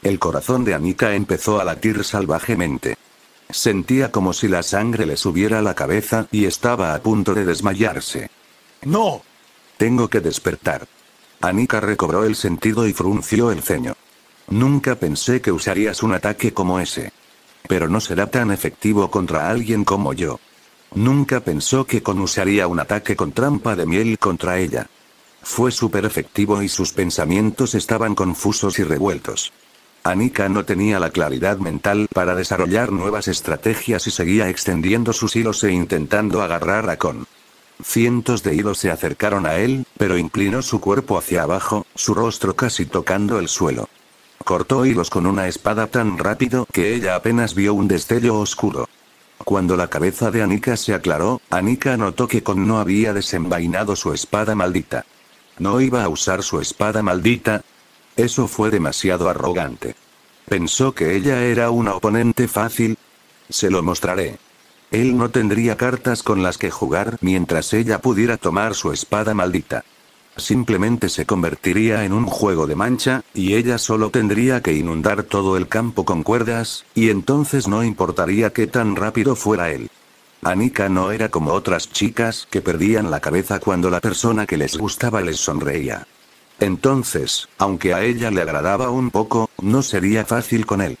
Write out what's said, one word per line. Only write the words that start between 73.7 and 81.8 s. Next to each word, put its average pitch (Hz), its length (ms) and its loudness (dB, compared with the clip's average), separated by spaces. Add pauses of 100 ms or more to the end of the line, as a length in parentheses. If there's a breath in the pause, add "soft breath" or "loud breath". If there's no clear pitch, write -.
solo 110 340 0
tendría 120 520 2
que 90 100 0
inundar 82 520 0
todo 95 320 0
el 90 120 -2
campo 110 360 -2
con 85 180 0
cuerdas, 113 720 -2
y 113 160 4
entonces 135 580 0
no 107 160 2
importaría 98 680 0
qué 110 140 0
tan 110 300 0
rápido 110 400 0
fuera 90 340 0
él. 62 200 -8 (520)
Anika 98 460 0
no 92 220 2
era 110 180 -2
como 80 240 0
otras 92 400 -2